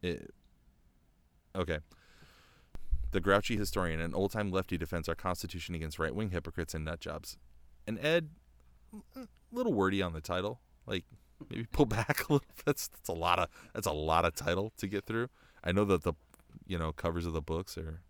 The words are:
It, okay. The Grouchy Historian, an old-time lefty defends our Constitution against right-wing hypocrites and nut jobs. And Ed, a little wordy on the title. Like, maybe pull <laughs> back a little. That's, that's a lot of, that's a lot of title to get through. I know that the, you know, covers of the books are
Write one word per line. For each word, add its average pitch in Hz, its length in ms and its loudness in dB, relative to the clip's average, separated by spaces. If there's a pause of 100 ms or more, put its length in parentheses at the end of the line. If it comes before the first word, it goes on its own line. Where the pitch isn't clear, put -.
It, 82 300 -4 (1200)
okay. 85 240 0 (1300)
The 95 80 2
Grouchy 101 360 4
Historian, 92 440 0
an 82 140 -2
old-time 101 360 0
lefty 92 280 0
defends 80 300 -4
our 82 60 0
Constitution 90 640 -6
against 78 240 -6
right-wing 98 300 -2
hypocrites 80 440 -4
and 78 100 -4
nut 80 140 -4
jobs. - 380 -10 (500)
And 110 180 -4
Ed, 160 260 2 (840)
a 254 120 -12 (260)
little 233 200 2
wordy 98 300 4
on 87 100 0
the 80 80 -6
title. 92 380 -2 (280)
Like, 92 180 -2 (460)
maybe 117 200 -6
pull 143 160 6
<laughs> - 0 -
back 110 420 0
a - 40 4
little. 143 140 4 (180)
That's, - 240 0
that's - 200 -16
a 95 40 -2
lot 87 260 2
of, 90 100 2 (260)
that's 107 120 -2
a 78 60 2
lot 80 320 4
of 82 100 2
title 92 440 0
to 104 100 -2
get 98 160 -2
through. 113 240 -2 (340)
I 82 80 -2
know 98 140 6
that 95 180 4
the, 85 120 0 (520)
you 90 120 -2
know, 80 120 0
covers 85 360 -2
of 85 80 -2
the 80 80 0
books 82 360 -4
are 82 320 -8